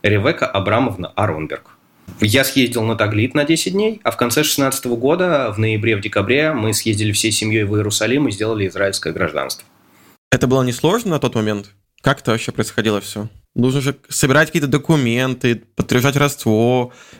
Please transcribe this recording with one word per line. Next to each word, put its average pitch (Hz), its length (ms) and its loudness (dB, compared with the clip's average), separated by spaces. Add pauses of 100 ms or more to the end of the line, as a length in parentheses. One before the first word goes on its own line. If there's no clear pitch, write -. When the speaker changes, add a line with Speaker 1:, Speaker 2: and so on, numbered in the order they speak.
Speaker 1:
Ревека 104 440 2
Абрамовна 101 680 -2
Аронберг». 78 540 -4 (500)
Я 117 240 2
съездил 117 380 0
на 113 120 0
Таглит 107 380 0
на 147 100 2
десять 165 300 0
дней, 214 280 -2
а 123 100 -2
в - 60 -8
конце 120 240 0
шестнадцатого 135 540 0
года, 143 580 0
в 101 60 -8
ноябре, 110 380 2
в 101 40 -6
декабре, 117 520 0
мы 110 200 0
съездили 107 380 0
всей 110 200 0
семьёй 110 340 0
в 101 100 -2
Иерусалим 110 540 0
и - 20 -4
сделали 107 380 -2
израильское 95 420 -4
гражданство. 76 560 -4 (640)
Speaker 2:
Это 131 160 2
было 131 160 4
несложно 170 480 0
на 151 80 0
тот 123 160 -2
момент? 107 380 -4 (280)
Как 139 200 0
это 123 100 -2
вообще 113 220 -2
происходило 107 480 -2
всё? 104 260 -10 (280)
Нужно 127 260 2
же 135 160 -2 (100)
собирать 147 400 2
какие-то 151 220 0
документы, 127 920 0 (120)
подтверждать 123 400 2
родство, 123 800 2 (260)